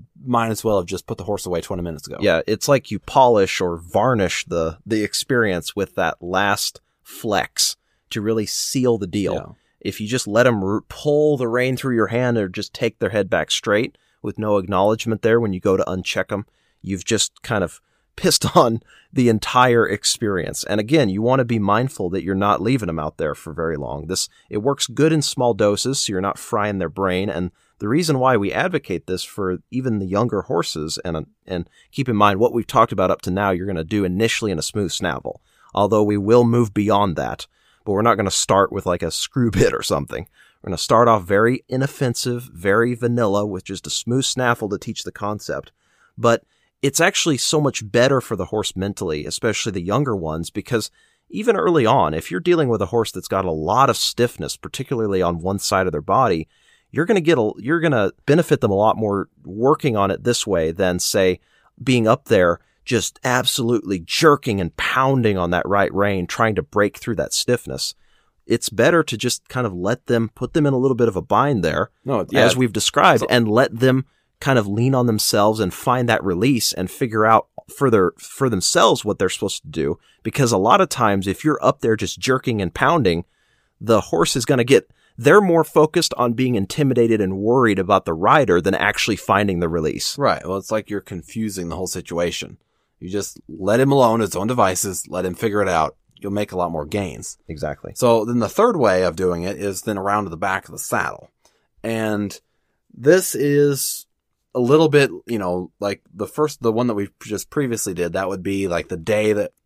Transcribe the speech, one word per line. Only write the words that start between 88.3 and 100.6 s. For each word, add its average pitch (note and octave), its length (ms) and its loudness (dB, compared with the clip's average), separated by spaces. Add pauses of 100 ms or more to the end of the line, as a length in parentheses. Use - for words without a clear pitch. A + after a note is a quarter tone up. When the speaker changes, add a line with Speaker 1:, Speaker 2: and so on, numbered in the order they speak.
Speaker 2:
than F#2+ 160 2
actually G#2 400 0
finding G2 460 0
the F2 80 0
release. D#2+ 480 -4
Speaker 1:
Right. A#2+ 280 0
Well, F#2 120 -6
it's F#2+ 140 -12
like A2 180 -4
you're G#2 100 -6
confusing F#2+ 720 -8
the D#2 80 -8
whole F#2 100 -6
situation. E2+ 720 -6 (420)
You F2+ 100 -14
just G2 300 -8 (100)
let G2+ 320 0
him C#3 100 4
alone, A#2 300 4
his G2 140 -2
own G2 120 -2
devices, G2+ 600 -2
let F#2 160 -4
him F2+ 100 -4
figure G#2 260 -2
it F#2+ 60 0
out. D#2+ 300 0 (220)
You'll G2+ 120 -10
make G2+ 220 -4
a F#2 40 -6
lot F2 140 -2
more D2+ 140 -6
gains. E2 520 -8 (120)
Speaker 2:
Exactly. D2 460 -8
Speaker 1:
So A#2 280 2
then A#2+ 160 -2
the G#2+ 80 0
third A3 300 2
way F#2+ 260 4
of E2+ 140 -2
doing F2 260 0
it F#2+ 140 -6
is G2 240 -6
then G#2+ 160 -6
around G2+ 260 0
to F#2+ 60 -8
the E2 80 -10
back F#2+ 280 -4